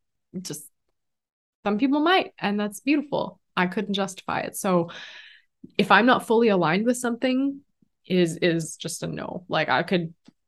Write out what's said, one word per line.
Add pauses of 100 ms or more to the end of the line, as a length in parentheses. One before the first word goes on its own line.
(320)
It
just, (920)
some
people
might,
and
that's
beautiful. (160)
I
couldn't
justify
it.
So (880)
if
I'm
not
fully
aligned
with
something, (460)
is,
is
just
a
no.
Like,
I
could, (360)